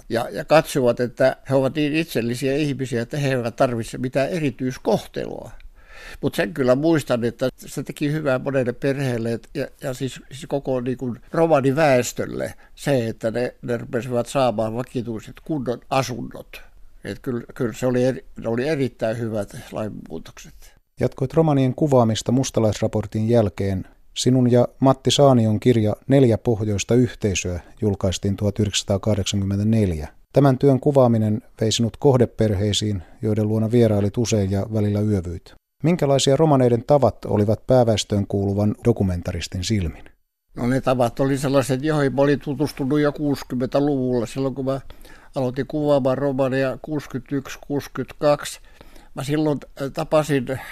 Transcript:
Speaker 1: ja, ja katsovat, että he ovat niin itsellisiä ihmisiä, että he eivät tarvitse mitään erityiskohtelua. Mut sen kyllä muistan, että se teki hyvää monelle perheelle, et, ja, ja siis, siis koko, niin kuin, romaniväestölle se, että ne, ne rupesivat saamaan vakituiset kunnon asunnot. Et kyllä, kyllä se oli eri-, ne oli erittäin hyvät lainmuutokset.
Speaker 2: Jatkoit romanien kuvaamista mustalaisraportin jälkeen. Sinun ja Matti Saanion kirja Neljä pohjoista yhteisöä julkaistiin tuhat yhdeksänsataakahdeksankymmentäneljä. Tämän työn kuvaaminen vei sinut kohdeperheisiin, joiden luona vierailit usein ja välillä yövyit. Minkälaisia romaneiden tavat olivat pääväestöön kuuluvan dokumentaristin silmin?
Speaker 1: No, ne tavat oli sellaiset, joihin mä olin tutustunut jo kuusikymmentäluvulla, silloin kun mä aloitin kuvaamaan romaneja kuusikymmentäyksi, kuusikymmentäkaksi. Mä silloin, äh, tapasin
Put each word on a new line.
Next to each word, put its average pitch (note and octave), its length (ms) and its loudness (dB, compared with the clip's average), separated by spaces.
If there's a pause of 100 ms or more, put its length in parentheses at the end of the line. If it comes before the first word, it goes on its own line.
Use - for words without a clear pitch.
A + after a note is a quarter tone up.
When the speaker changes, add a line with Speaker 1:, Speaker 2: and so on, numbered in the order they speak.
Speaker 1:
ja, A2+ 240 -4
ja D3+ 120 -8
katsovat, C#3 560 2
että C3 360 0 (140)
he C3+ 40 0
ovat C3 200 0
niin D3+ 220 -2
itsellisiä C3 600 -2
ihmisiä, C3+ 460 -4
että C#3+ 160 -8
he C#3+ 100 -2
eivät A#2+ 280 -2
tarvitse B2 420 -2
mitään C3 300 -2
erityiskohtelua. C3+ 1200 -4 (680)
Mut C#3 140 -2
sen F3+ 200 -2
kyllä B2+ 200 4
muistan, C#3 500 0
että A#2+ 320 -2
se - 260 -12
teki D3 300 -4
hyvää D3 260 -2
monelle C3 340 -2
perheelle, B2+ 600 -2
et, A2+ 220 -8
ja, C#3 120 -4 (160)
ja C3+ 120 -8
siis, C3 260 -8 (120)
siis C3+ 160 -16
koko, C#3 320 -2
niin B2 180 -4
kuin, B2 220 -6 (120)
romaniväestölle C3+ 1200 2 (200)
se, B2+ 340 0
että A2 220 -4
ne, A#2+ 320 -4
ne B2 140 -4
rupesivat B2 500 -4
saamaan A2 480 0
vakituiset A#2 680 -8
kunnon B2+ 400 -4 (100)
asunnot. B2+ 720 -6 (420)
Et G2 140 -8
kyllä, A#2+ 240 -6 (120)
kyllä A#2 180 -4
se B2 140 -4
oli B2 180 2
eri-, C3 200 -2 (120)
ne A2+ 120 -8
oli A#2+ 200 -2
erittäin A#2+ 500 -2
hyvät G#2+ 380 -6 (160)
lainmuutokset. - 1040 -12 (240)
Speaker 2:
Jatkoit B2+ 340 -2
romanien C#3 400 2
kuvaamista A#2+ 580 2
mustalaisraportin A2 960 0
jälkeen. G2+ 560 2 (300)
Sinun B2+ 380 4
ja A#2+ 160 4 (120)
Matti C3+ 300 2
Saanion A#2+ 500 4
kirja A2+ 360 2 (120)
Neljä C3 300 6
pohjoista G#2+ 560 -2
yhteisöä F#2+ 680 0 (200)
julkaistiin G2 560 -2
tuhat G#2 220 -2
yhdeksänsataakahdeksankymmentäneljä. G2+ 1500 0 (240)
Tämän C3+ 260 4
työn C3+ 220 4
kuvaaminen A#2 600 2 (180)
vei A2 120 0
sinut A2+ 240 -2
kohdeperheisiin, G#2+ 1080 2 (200)
joiden G#2+ 260 0
luona A2 220 0
vierailit G#2+ 480 4
usein G#2 320 0
ja G2 240 -2
välillä G#2 260 0
yövyit. F#2 540 -2 (280)
Minkälaisia C#3 540 2
romaneiden C3 500 4
tavat C3 380 4
olivat G#2+ 420 0
pääväestöön A2 600 2
kuuluvan G2+ 480 0 (100)
dokumentaristin F2+ 800 -2
silmin? F#2+ 400 -2 (500)
Speaker 1:
No, A#2 120 -4
ne B2+ 140 0
tavat B2 400 0
oli C3+ 180 0
sellaiset, C3+ 460 0
joihin D3 300 0
mä C#3 80 2
olin C#3 180 2
tutustunut C#3+ 600 -2
jo D3 120 2
kuusikymmentäluvulla, C3+ 1120 -2
silloin C3+ 280 -4
kun C3+ 100 -6
mä C3+ 160 -4 (540)
aloitin B2+ 320 -4
kuvaamaan C#3 520 0
romaneja C3+ 640 0
kuusikymmentäyksi, C#3 840 -8
kuusikymmentäkaksi. - 920 -4 (540)
Mä C#3 100 -8
silloin, D3+ 340 0 (240)
äh, C3+ 100 -6
tapasin C#3+ 680 0 (120)